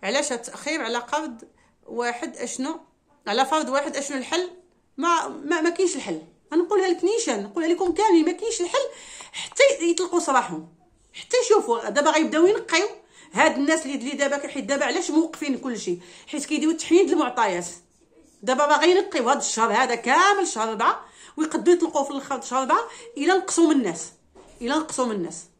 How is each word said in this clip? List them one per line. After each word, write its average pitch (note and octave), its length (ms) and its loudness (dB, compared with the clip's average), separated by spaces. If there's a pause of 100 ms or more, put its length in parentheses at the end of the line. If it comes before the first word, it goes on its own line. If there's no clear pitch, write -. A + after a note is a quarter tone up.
علاش C4+ 280 -2
هاد A#3+ 80 -6
التاخير D4+ 420 -8
على A#3 160 -4
قرض B3+ 460 -6 (420)
واحد؟ A#3+ 520 -6
اشنو C4+ 420 -6 (480)
على A#3 180 2
فرض D4+ 240 0
واحد؟ C#4+ 280 -2
اشنو C#4 200 -6
الحل؟ E4+ 320 -4 (480)
ما، E4 300 0
ما، D#4 340 -4
ما E4 80 2
كاينش E4+ 260 0
الحل. F#3+ 260 -8 (320)
غنقولها F#4 340 2
لك F4+ 160 0
نيشان، E4+ 400 0
نقولها D#4 260 -4
لكم F4 240 2
كامل، F4 320 6
ما F4 60 0
كاينش A4 300 -4
الحل B4 260 0 (440)
حتى - 320 0 (180)
يطلقوا F4 380 0
سراحهم، A3 480 -2 (460)
حتى - 320 -4
يشوفوا. A#3 440 2
دابا C#4+ 220 4
غيبداو D#4 360 4
ينقيو G4 400 2 (460)
هاد C#4 240 4
الناس D#4 280 0
اللي، C#4 100 -8
اللي B3 160 -6
دابا، C#4 360 -2
حيت C4+ 160 -8
دابا C#4 220 -2
علاش D#4+ 260 -2
موقفين D4+ 460 -2
كلشي؟ G3+ 400 -6 (300)
حيت C#4+ 180 -8
كيديروا D#4 280 0
تحييد E4 380 4
المعطيات. A#3+ 540 0 (800)
دابا B3+ 240 2
باغي D4+ 240 6
ينقيو D#4+ 380 2
هاد C#4 80 4
الشهر A3+ 360 0
هذا A#3+ 220 2
كامل، F4+ 520 4
شهر A3 220 -4
ربعة، A#3 360 0 (320)
ويقدروا D#4 380 2
يطلقوا D#4 280 0
في - 80 -6
الاخر C4+ 300 -6
شهر B3+ 220 -2
ربعة D4+ 160 2 (380)
الا E4 200 4
نقصوا E4+ 300 2
من D#4 80 6
الناس، G3+ 360 -2 (500)
الا B3+ 160 -2
نقصوا D#4 280 -2
من A#3 60 -2
الناس. F#3 320 -8 (160)